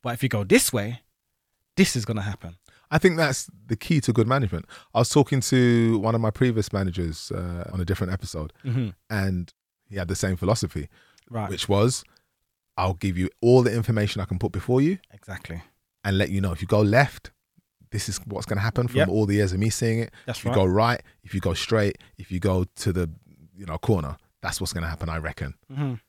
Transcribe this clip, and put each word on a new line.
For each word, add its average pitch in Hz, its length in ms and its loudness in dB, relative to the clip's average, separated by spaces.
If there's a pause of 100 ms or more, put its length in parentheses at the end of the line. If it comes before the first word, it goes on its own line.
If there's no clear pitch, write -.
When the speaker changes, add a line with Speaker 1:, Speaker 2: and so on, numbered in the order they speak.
Speaker 1:
But 120 140 -4
if - 80 -4
you 127 60 0
go 104 140 0
this 156 300 4
way, 113 280 -4 (720)
this - 200 4
is 110 100 -2
gonna 107 180 -4
happen." 90 340 -10 (320)
Speaker 2:
I 151 80 0
think 170 200 4
that's 147 300 0 (200)
the 113 80 -2
key 160 260 2
to 113 120 0
good 110 140 4
management. 120 380 0 (300)
I 113 40 4
was 120 100 2
talking 139 320 4
to 117 580 4
one 110 160 0
of 113 60 0
my 110 100 2
previous 113 400 0
managers, 90 640 -4
uh, 87 400 -8
on 95 80 -4
a 85 40 -2
different 92 280 -2
episode, 78 400 -8 (120)
Speaker 1:
Mm-hmm. 123 240 -4 (200)
Speaker 2:
and 95 440 -2 (320)
he 98 120 -12
had 90 100 -4
the 95 80 -2
same 95 220 -2
philosophy, 90 500 -2 (420)
Speaker 1:
Right. 110 200 -8
Speaker 2:
which 92 200 -6
was, 104 360 2 (720)
"I'll 92 160 0
give 90 240 -2
you 92 120 0 (120)
all 123 200 8
the 117 140 2
information 107 460 0
I 87 40 -4
can 92 140 -6
put 104 140 -4
before 123 280 0
you 180 180 0 (120)
Speaker 1:
Exactly. - 500 -14 (440)
Speaker 2:
and 98 120 0
let 92 140 0
you 98 100 -2
know 92 120 -2
if - 80 -8
you 90 60 -8
go 104 140 2
left, 113 500 2 (600)
this 101 160 -4
is 98 180 -6
what's 101 200 -6
gonna 101 160 -2
happen 120 260 0
from 127 120 -2
Speaker 1:
Yep. 165 100 4
Speaker 2:
all 107 160 2
the 101 100 2
years 101 160 4
of 92 80 0
me 110 100 2
seeing 113 300 0
it. 113 140 -6 (120)
Speaker 1:
That's 117 140 -8
Speaker 2:
If - 60 -12
you 120 60 0
Speaker 1:
right. 127 40 0
Speaker 2:
go 98 100 4
right, 110 360 2 (220)
if - 100 -14
you 95 80 -4
go 92 120 0
straight, 104 440 0 (200)
if - 140 -14
you 90 80 -4
go 92 260 2 (120)
to 95 160 -2
the, 87 160 -2 (440)
you 98 120 -18
know, 80 120 -8
corner, 78 380 0 (260)
that's - 200 -6
what's 90 100 -6
gonna 82 180 -4
happen, 80 200 -6
I 80 80 -6
reckon." 78 380 -8 (140)
Speaker 1:
Mm-hmm. 135 260 -6 (140)